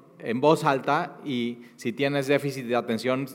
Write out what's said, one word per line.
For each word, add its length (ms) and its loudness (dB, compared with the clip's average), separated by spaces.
en 200 -4
voz 240 6
alta, 580 0
y 360 -4
si 160 -4
tienes 340 0
déficit 380 0
de 100 -2
atención 600 0